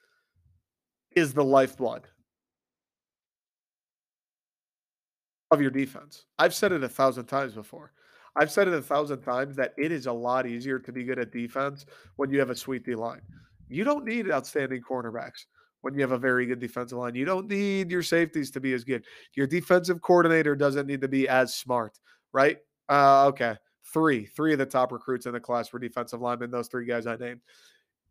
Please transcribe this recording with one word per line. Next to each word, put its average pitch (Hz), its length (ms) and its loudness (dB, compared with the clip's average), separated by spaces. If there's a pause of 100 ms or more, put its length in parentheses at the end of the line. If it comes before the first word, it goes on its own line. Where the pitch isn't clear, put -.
(1160)
is 156 180 2
the 143 100 4
lifeblood 131 640 2 (3500)
of 147 100 6
your 135 100 2
defense. - 540 -8 (120)
I've 160 180 4
said 202 160 0
it 156 120 -2
a 123 60 -4
thousand 127 380 0
times 135 260 -4
before. - 400 -18 (420)
I've 151 160 4
said 202 160 4
it 180 60 2
a 151 80 0
thousand 143 400 -2
times 131 340 -4
that 131 220 -2
it 151 140 -2
is 139 140 -6
a 127 80 -2
lot 123 320 -2
easier 123 340 -6
to 131 120 -16
be 123 120 -8
good 127 160 -4
at 120 120 -6
defense 135 540 -6 (320)
when 139 120 -2
you 139 100 2
have 131 100 2
a 123 60 -8
sweet 127 300 -8
D 123 80 -6
line. 117 280 -8 (460)
You 147 160 -4
don't 285 220 -2
need 226 260 -4
outstanding 131 500 -2
cornerbacks 120 640 -8 (360)
when 131 120 -8
you 139 80 0
have 131 100 0
a 127 60 0
very 123 280 2
good 123 140 -4
defensive 123 380 -8
line. 120 160 -6
You 127 120 -4
don't 185 220 -2
need 196 440 -2
your 180 100 -2
safeties 160 500 0
to - 80 -12
be 131 140 -2
as 120 100 -4
good. 120 220 -6 (300)
Your 135 100 0
defensive 175 560 2
coordinator 165 540 4
doesn't 143 320 0
need 139 140 -4
to 135 60 -2
be 135 200 2
as 131 260 2
smart, 120 460 -4 (340)
right? 143 240 4 (300)
Uh, 139 400 8
okay. 123 280 0 (380)
Three. 151 320 2
Three 156 280 -2
of 139 60 2
the 135 60 0
top 127 260 0
recruits 123 360 -6
in 120 60 -6
the 120 60 -8
class 117 320 -4
were 123 80 -10
defensive 117 420 -8
linemen, 120 300 -6
those 120 160 -6
three 123 180 -8
guys 117 200 -4
I 117 100 -6
named. 120 260 -12 (680)